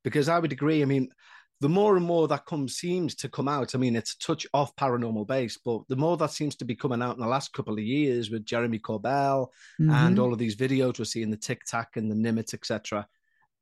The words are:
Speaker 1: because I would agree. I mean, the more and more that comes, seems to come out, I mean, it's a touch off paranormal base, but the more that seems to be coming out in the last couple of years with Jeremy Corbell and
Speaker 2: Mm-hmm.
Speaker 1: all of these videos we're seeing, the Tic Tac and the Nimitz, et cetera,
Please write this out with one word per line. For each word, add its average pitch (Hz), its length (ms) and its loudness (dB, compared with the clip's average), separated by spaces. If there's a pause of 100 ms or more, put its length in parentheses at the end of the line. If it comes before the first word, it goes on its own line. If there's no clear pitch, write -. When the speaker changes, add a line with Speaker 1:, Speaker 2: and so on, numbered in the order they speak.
Speaker 1:
because 139 260 2
I 170 100 4
would 160 120 0
agree. 147 300 2
I 139 40 4
mean, 135 240 2 (500)
the 143 100 2
more 202 260 6
and 180 80 4
more 170 240 2
that 143 200 -2
comes, 139 300 -4
seems 175 360 -2
to - 160 -10
come 131 180 -4
out, 139 280 -2
I - 20 0
mean, 123 180 2
it's - 200 -4
a - 20 -18
touch - 340 -4
off 139 260 0
paranormal 117 500 -2
base, 127 360 -2
but 113 260 -2
the 127 60 0
more 156 220 2
that 151 140 0
seems 147 240 -4
to 135 100 -10
be 120 100 -4
coming 123 280 -2
out 120 120 -2
in 123 60 -8
the 113 60 -2
last 135 260 -2
couple 113 200 -6
of 107 100 -4
years 120 480 0
with 110 140 -6
Jeremy 117 340 0
Corbell 131 720 0 (280)
and 156 140 6
Speaker 2:
Mm-hmm. 165 280 6
Speaker 1:
all 123 140 2
of 110 60 -4
these 113 160 -2
videos 131 420 2
we're 113 80 -4
seeing, 113 240 -4
the 107 80 -4
Tic - 300 -6
Tac 117 300 -6
and 110 120 -2
the 107 60 -2
Nimitz, 110 400 0
et - 100 -14
cetera, 104 420 -4 (540)